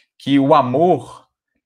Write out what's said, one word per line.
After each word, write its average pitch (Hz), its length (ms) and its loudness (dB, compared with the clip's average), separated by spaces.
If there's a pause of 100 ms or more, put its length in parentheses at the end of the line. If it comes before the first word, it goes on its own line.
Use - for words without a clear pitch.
(180)
que 139 220 -2
o 139 140 2
amor, 139 720 -2 (380)